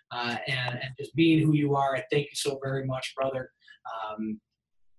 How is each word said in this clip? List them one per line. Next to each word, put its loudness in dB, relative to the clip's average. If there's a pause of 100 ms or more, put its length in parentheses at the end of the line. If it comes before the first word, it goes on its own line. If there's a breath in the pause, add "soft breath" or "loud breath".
(120 soft breath)
uh, -2 (120)
and, -2
and -10
just -10
being 6
who 6
you 4
are. 2
I -4
thank 2
you -14
so -2
very -2
much, -6
brother. -2 (460 soft breath)
Um, -6 (580)